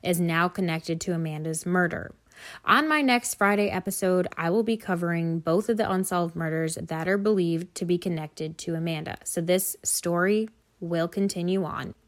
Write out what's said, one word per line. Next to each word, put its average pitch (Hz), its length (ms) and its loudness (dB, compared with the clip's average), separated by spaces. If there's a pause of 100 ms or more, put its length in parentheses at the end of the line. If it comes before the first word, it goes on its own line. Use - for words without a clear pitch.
is 175 180 0
now 170 280 2
connected 165 540 -2
to 185 120 -2
Amanda's 160 500 -4
murder. 175 480 0 (540)
On 277 200 6
my 302 140 2
next 247 360 2
Friday 202 340 4
episode, 185 680 0
I 165 140 -2
will 220 120 2
be 226 140 0
covering 170 640 -2
both 170 320 2
of 214 80 2
the 220 120 0
unsolved 175 460 0
murders 160 380 -2
that 165 340 -6
are 196 80 2
believed 180 600 0
to 180 100 -4
be 175 100 2
connected 160 640 -6
to 165 160 -6
Amanda. 165 500 -4
So - 160 -4
this 180 420 2
story 196 680 2 (280)
will 170 300 0
continue 190 560 0
on. - 300 -8 (140)